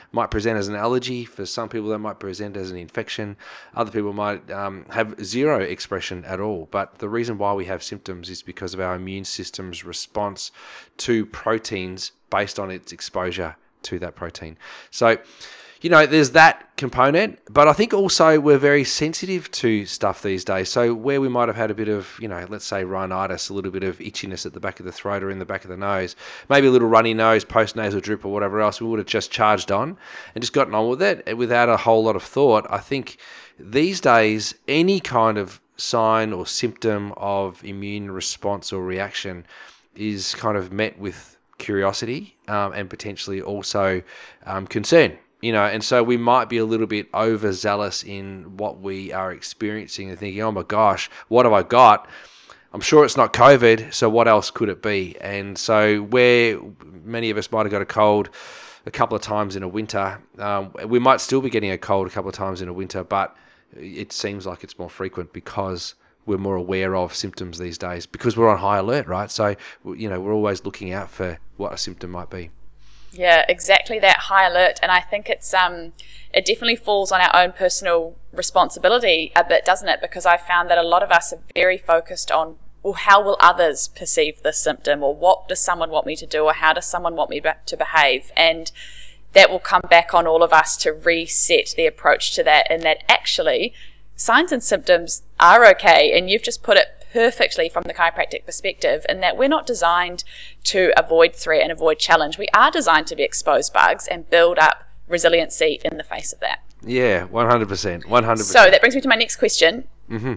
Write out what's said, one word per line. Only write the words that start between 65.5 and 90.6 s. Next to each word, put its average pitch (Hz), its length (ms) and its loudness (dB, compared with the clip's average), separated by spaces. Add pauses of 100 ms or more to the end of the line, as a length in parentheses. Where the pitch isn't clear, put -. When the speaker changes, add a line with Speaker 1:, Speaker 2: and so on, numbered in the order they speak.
Speaker 1:
we're 101 120 -2
more 98 180 -4
aware 92 400 -4
of 90 200 -4
symptoms 90 420 -10
these 87 200 -10
days 90 280 -10
because - 300 -4
we're 113 140 4
on 101 80 4
high 98 200 0
alert, 117 300 -4
right? 95 240 -6
So, 104 240 -2 (280)
w-, 82 180 -14
you 110 80 -8
know, 92 100 -6
we're 101 140 -4
always 104 320 -2
looking 98 280 -10
out 98 160 -10
for 87 300 -8 (180)
what 98 160 -8
a 95 40 -12
symptom 90 340 -12
might 90 180 -12
be. 87 220 -14 (600)
Speaker 2:
Yeah, 175 380 4
exactly 196 500 0
that 196 180 6
high 190 300 4
alert. 180 340 2
And 185 100 2
I 185 100 4
think 208 280 -8
it's, - 240 -4
um, 175 400 0 (400)
it 185 120 2
definitely 233 320 0
falls 202 340 0
on 185 100 2
our 180 140 6
own 180 160 6
personal 175 640 0 (160)
responsibility 180 1040 0
a 170 80 6
bit, 170 220 2
doesn't 190 240 0
it? 151 120 0
Because - 240 -8
I 175 120 6
found 175 320 -2
that 175 80 4
a 170 60 2
lot 170 200 2
of 190 80 -4
us 170 220 4
are 165 60 -12 (140)
very 185 240 0
focused 170 540 -2
on, 160 240 -2 (280)
well, 196 100 -4
how 202 280 6
will 196 180 0
others 170 500 4
perceive 156 540 -2
this 151 140 -2
symptom, 143 460 -2
or 143 100 0
what 165 340 2
does 185 120 -4
someone 170 300 -2
want 156 180 -2
me 156 80 -6
to 165 100 -12
do, 156 200 0
or 156 80 4
how 160 200 2
does 175 120 -4
someone 170 300 -4
want 151 140 -2
me 139 100 -8
be-, 156 100 -2 (160)
to - 120 -8
behave? 147 600 2
And 165 340 2 (640)
that 190 160 10
will 185 100 -2
come 180 300 0
back 170 240 6
on 170 120 4
all 165 160 4
of 165 120 6
us 156 240 6